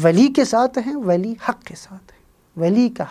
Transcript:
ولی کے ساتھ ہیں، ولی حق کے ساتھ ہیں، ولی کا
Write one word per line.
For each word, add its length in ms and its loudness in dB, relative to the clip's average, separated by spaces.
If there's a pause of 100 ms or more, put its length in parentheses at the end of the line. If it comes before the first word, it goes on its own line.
ولی 240 6
کے 180 2
ساتھ 400 -2
ہیں، 100 -8
ولی 380 -2 (160)
حق 140 -6
کے 120 -20
ساتھ 380 -20
ہیں، 100 -20 (360)
ولی 300 2
کا 220 -8